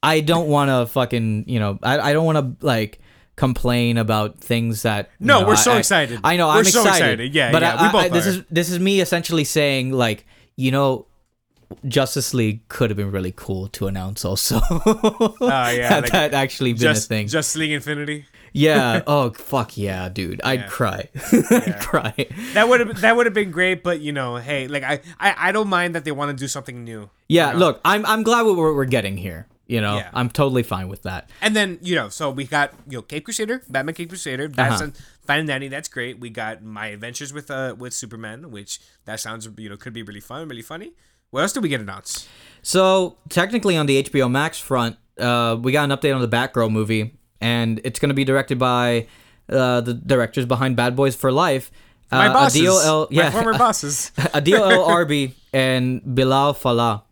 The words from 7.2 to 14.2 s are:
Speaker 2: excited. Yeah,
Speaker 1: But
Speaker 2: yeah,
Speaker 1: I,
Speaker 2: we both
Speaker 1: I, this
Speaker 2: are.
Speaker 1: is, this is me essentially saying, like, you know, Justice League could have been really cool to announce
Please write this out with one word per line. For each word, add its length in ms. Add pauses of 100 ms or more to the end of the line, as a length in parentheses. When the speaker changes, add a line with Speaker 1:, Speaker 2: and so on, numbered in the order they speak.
Speaker 2:
excited. 120
Yeah, 180
Speaker 1:
But 120
Speaker 2:
yeah, 120
Speaker 1:
I, 120
Speaker 2:
we 40
both 140
Speaker 1:
I, 40
this 180
Speaker 2:
are. 20
Speaker 1:
is, 220
this 180
is 100
me 220
essentially 440
saying, 480
like, 340 (300)
you 120
know, 380 (800)
Justice 460
League 340
could 220
have 80
been 140
really 220
cool 360
to 180
announce 380